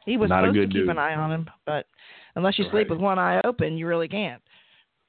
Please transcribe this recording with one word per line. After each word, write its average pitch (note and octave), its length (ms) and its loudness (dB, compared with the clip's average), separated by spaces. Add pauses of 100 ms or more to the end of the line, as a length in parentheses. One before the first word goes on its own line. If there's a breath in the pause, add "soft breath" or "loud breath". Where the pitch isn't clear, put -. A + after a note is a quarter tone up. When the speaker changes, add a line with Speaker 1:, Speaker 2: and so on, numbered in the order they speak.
Speaker 1:
he B3 100 0
was G#3+ 120 2
Speaker 2:
Not F#3 160 4
a F#3+ 40 6
Speaker 1:
supposed G3+ 60 4
to G#3 120 4
Speaker 2:
good F#3+ 60 -2
Speaker 1:
keep F#3+ 100 2
Speaker 2:
dude. F#3 80 2
Speaker 1:
an D#3+ 80 -2
eye D3+ 160 -2
on D#3 180 -2
him, D#3+ 180 -6 (160)
but D3+ 200 -4 (500 loud breath)
unless F#3 220 0
you G3+ 60 0
sleep G3+ 240 0
Speaker 2:
Right. - 20 -4
Speaker 1:
with E3 100 -4
one F#3+ 180 0
eye F3+ 260 2
open, D#3+ 320 -2
you E3 100 -6
really E3+ 220 -2
can't. E3+ 340 -8 (680 soft breath)